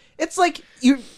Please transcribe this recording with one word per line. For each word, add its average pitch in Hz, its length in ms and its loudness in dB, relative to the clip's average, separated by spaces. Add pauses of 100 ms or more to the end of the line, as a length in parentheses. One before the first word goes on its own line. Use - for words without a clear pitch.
(180)
it's 330 180 -6
like, 359 240 0 (200)
you 262 180 2 (200)